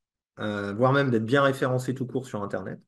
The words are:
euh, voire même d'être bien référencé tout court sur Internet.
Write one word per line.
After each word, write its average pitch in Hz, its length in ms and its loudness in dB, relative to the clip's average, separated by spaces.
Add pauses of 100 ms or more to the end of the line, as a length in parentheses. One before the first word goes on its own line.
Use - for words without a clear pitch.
(400)
euh, 101 340 -4
voire 123 180 4
même 139 200 4
d'être 110 140 2
bien 139 180 4
référencé 131 500 0
tout 120 140 -6
court 123 180 -6
sur 104 160 -8
Internet. 101 460 -8